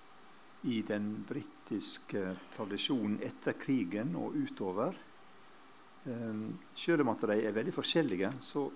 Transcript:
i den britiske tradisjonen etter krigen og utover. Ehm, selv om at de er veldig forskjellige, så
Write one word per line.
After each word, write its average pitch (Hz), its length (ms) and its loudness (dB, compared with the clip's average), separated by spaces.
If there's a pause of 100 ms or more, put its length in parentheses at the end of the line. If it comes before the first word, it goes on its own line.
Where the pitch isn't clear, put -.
(640)
i 113 180 0
den 104 480 -2
britiske - 1040 -4 (200)
tradisjonen 104 680 0
etter - 320 -2
krigen 120 600 0
og 113 180 -2
utover. 123 600 -2 (1120)
Ehm, 110 500 -4 (180)
selv 165 260 6
om 127 80 6
at 107 120 2
de 110 240 6
er 107 60 2
veldig 123 220 0
forskjellige, 120 680 2
så - 340 -2